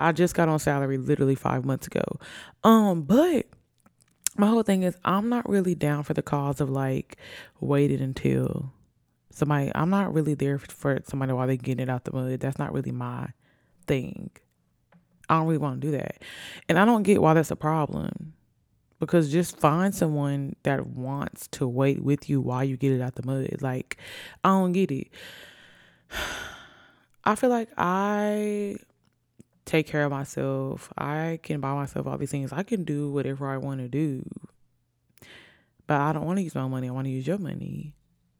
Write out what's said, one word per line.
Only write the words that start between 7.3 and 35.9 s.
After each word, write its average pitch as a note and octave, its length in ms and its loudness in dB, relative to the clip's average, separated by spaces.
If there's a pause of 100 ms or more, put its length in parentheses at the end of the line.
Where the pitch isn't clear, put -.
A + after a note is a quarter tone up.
waiting C#3 420 2
until C3 720 -2 (580)
somebody, D3 440 0
I'm E3 160 0
not G3 240 2
really D3+ 200 2
there C#3 200 0
f-, - 160 -8
for C#3 340 -2
somebody C3+ 280 -2
while B2+ 160 0
they C3+ 80 2
getting B2 260 -4
it B2+ 80 -2
out B2+ 140 -4
the - 80 -6
mud. C3 280 -4
That's C3+ 180 -4
not C#3+ 140 -4
really C3+ 200 -4
my B2 380 -6 (560)
thing. - 440 -4 (1000)
I D#3+ 60 2
don't D#3+ 120 2
really D#3+ 120 2
wanna C3+ 220 -4
do C#3+ 100 -4
that. - 320 -6 (460)
And - 100 4
I G3 60 8
don't A3+ 180 6
get F#3+ 180 6
why D#3 140 6
that's D#3+ 160 4
a E3+ 60 -2
problem. D#3 800 -4 (680)
Because D#3+ 300 4
just E3+ 280 0
find F3 360 2
someone C#3+ 680 -2
that C3+ 240 0
wants B2+ 640 -8
to - 180 -4
wait C3+ 360 2
with C#3+ 280 0
you C#3 100 2
while B2+ 240 -2
you C3+ 120 -2
get C3+ 160 2
it B2+ 100 2
out B2+ 140 -6
the B2 100 -8
mud. C3 340 -4
Like, C3 380 -6 (460)
I F#3 60 6
don't F#3+ 220 4
get F3+ 200 2
it. - 160 -4 (1000)
<sighs> - 1120 -12
I G#3+ 100 4
feel B3 160 2
like A#3 260 0
I G#3 1000 0 (880)
take D#3+ 200 2
care D3+ 180 0
of C#3+ 60 0
myself. C3+ 880 -4
I D#3+ 460 -4
can D3 160 -4
buy C3+ 140 -4
myself C#3 340 -4
all C#3 100 -4
these C#3+ 140 -4
things. C#3 200 -4
I E3 120 -4
can G3+ 180 -2
do D3 300 -2
whatever C3+ 360 -2
I C3+ 80 -2
wanna C3+ 320 -6
do. C#3 400 -2 (1600)
But C#3+ 140 2